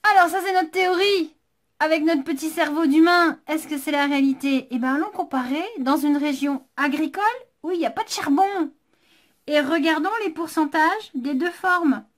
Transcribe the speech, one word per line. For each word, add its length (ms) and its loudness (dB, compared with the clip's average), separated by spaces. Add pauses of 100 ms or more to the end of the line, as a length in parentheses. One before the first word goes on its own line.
(100)
Alors 180 6
ça 140 -2
c'est 100 -2
notre 180 0
théorie, 640 0 (440)
avec 240 2
notre 200 2
petit 260 -4
cerveau 360 0
d'humain, 640 4
est-ce 200 -4
que 100 -4
c'est 140 -6
la 160 2
réalité ? 640 0
Eh 60 -4
ben 180 -2
allons 160 -2
comparer 520 -4 (160)
dans 160 0
une 220 2
région 480 -2 (100)
agricole 480 -2 (400)
où 80 -6
il 80 -2
n'y 60 0
a 60 -2
pas 120 -6
de 60 -8
charbon. 640 0 (760)
Et 140 2
regardons 480 0 (140)
les 60 -2
pourcentages 880 -2
des 180 -4
deux 160 -2
formes. 540 0 (140)